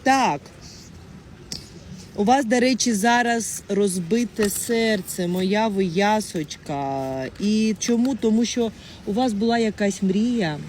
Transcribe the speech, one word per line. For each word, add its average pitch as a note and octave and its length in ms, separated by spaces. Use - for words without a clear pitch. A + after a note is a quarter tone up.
Так. A#3+ 380
У G#3 80
вас, B3+ 220
до B3 140
речі, B3 340
зараз A#3 760
розбите G3+ 800
серце, G#3+ 760
моя F#3+ 400
ви G3 180
ясочка. D3 1400
І G#3+ 400
чому? A#3+ 360
Тому A3 300
що A3+ 260
у G#3 80
вас B3 200
була A3+ 240
якась G#3 440
мрія G3 560